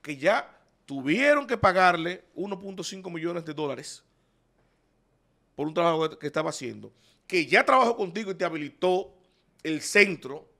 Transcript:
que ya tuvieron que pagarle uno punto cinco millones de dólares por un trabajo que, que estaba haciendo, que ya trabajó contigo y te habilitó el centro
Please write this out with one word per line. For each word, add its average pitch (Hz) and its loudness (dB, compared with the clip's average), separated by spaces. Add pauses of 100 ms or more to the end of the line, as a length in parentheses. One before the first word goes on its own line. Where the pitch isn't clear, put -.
que 151 -10
ya 190 0 (240)
tuvieron 233 2
que 233 -2
pagarle 180 2 (100)
uno 196 -6
punto 190 -12
cinco 185 -12
millones 170 -6
de 156 -10
dólares 143 -8 (1500)
por 147 -4
un 156 -6
trabajo 160 2
que, 156 -16
que 147 -12
estaba 156 -2
haciendo, 107 -12 (340)
que 170 0
ya 180 4
trabajó 254 4
contigo 196 -6
y - -6
te 180 -4
habilitó 175 -2 (480)
el 156 -4
centro 165 2 (120)